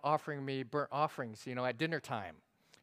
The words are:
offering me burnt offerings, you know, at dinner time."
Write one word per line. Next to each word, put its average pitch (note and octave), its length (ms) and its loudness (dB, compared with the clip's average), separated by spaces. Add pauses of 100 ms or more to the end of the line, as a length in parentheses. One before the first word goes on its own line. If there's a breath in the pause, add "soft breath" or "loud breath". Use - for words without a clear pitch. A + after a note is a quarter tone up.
offering D3 420 2
me C3+ 180 0
burnt C#3 280 0
offerings, C3 560 0
you B2+ 80 -4
know, B2 120 2
at B2 100 2
dinner D#3+ 240 2
time." F#2+ 360 -4 (460 soft breath)